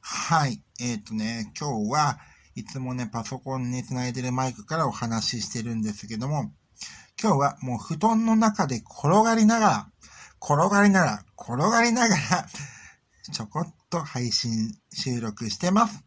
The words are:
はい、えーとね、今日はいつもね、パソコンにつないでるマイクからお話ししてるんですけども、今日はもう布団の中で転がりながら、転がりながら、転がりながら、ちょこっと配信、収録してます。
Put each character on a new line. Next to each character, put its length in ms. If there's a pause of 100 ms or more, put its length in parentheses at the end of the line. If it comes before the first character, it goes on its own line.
は 460
い、 140 (180)
え 140
ー 100
と 120
ね、 440
今 280
日 40
は 280 (340)
い 100
つ 140
も 160
ね、 180
パ 120
ソ 160
コ 180
ン 140
に 120
つ 120
な 120
い 60
で 80
る 100
マ 160
イ 60
ク 100
か 140
ら 100
お 40
話 500
し 60
し 20
て 140
る 100
ん 80
で 80
す 160
け 120
ど 100
も、 240 (680)
今 120
日 80
は 240
も 140
う 20
布 180
団 300
の 80
中 320
で 200
転 360
が 100
り 140
な 120
が 60
ら、 220 (520)
転 300
が 140
り 80
な 80
が 80
ら、 180 (140)
転 140 (180)
が 100
り 100
な 160
が 80
ら、 300 (880)
ち 80
ょ 60
こ 140
っ 140 (140)
と 120
配 300
信、 440 (180)
収 280
録 280
し 80
て 140
ま 160
す。 200